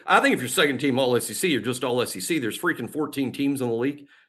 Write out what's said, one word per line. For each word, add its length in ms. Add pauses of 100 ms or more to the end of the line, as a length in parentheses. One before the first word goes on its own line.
I 140
think 160
if 40
you're 100
second 280
team 220
all 160
S 160
E 20
C, 140
you're 140
just 220
all 160
S 160
E 40
C. 180
There's 220
freaking 320
fourteen 400
teams 300
in 80
the 40
league. 320 (240)